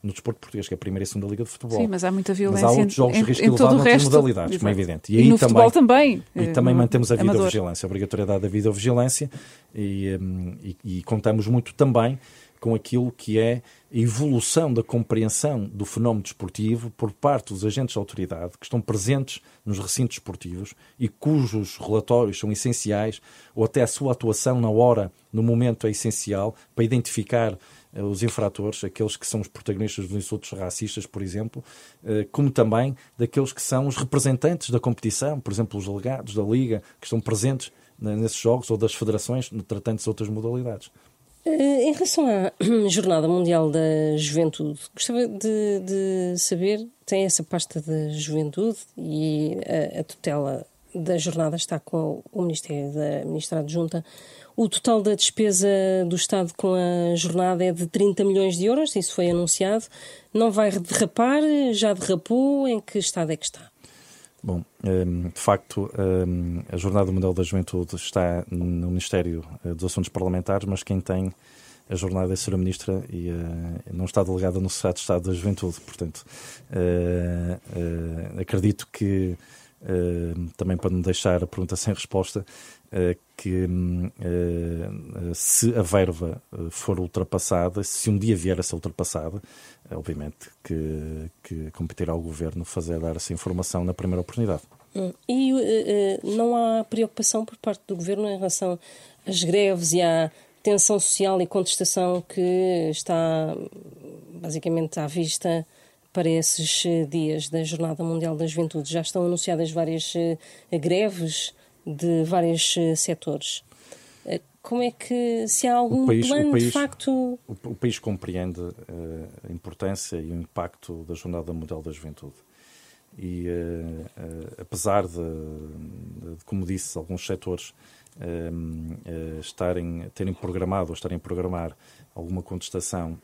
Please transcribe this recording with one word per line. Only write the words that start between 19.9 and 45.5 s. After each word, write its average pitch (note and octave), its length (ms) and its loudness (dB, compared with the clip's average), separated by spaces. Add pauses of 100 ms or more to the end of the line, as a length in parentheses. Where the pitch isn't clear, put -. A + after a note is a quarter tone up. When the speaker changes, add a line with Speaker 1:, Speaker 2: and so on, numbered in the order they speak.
Speaker 1:
esportivos F2+ 580 -12 (240)
e A#2+ 120 -2
cujos A#2+ 680 0
relatórios G#2+ 640 2
são G#2 140 -2
essenciais, G#2+ 680 -2 (320)
ou A2+ 120 2
até B2+ 160 2
a A#2 60 4
sua C3 260 -2
atuação A#2+ 480 0
na A2+ 80 4
hora, A2 420 6 (200)
no A2 120 2
momento, A#2 440 2
é - 40 4
essencial G#2 640 -2 (180)
para A#2 120 4
identificar, A2+ 720 0 (360)
eh, G#2 80 -8
os G2+ 220 -2
infratores, G#2 640 -2
aqueles G#2+ 320 -4
que - 100 -10
são A2 140 -2
os - 80 -8
protagonistas G2+ 580 -6
dos G2 80 -6
insultos G#2 420 -6
racistas, F#2+ 480 -8
por - 160 -10
exemplo, G#2 400 -8 (440)
eh, G#2+ 260 0
como C#3+ 180 4
também B2 460 4 (220)
daqueles C3 340 0
que - 100 -12
são C3+ 260 0
os C3 100 -2
representantes C#3 720 2
da A#2+ 100 2
competição, B2+ 580 -2
por A2 140 -6
exemplo, G#2 260 -2
os G2 80 -6
delegados G#2+ 480 -6
da G#2 100 0
Liga, A2+ 380 2 (200)
que - 60 -16
estão A#2 120 0
presentes, A#2 540 -2 (260)
né, G#2+ 160 -4
nesses A2 220 -2
jogos, A#2 340 2
ou A2 60 2
das G#2+ 180 2
federações, A2+ 560 -2
no G#2+ 120 -8
tratando G#2+ 380 -4
de - 60 -4
outras G#2+ 220 -4
modalidades. A#2 600 -6 (560)
Speaker 3:
Eh, C#4 440 4
em - 20 2
relação D#4+ 340 0
à G3 280 2 (180)
<clears throat> A3 180 4
Jornada E3+ 380 4
Mundial E3+ 420 4
da D#3 460 2
Juventude, D3+ 640 0 (160)
gostava A#3+ 320 0
de, G#3 540 0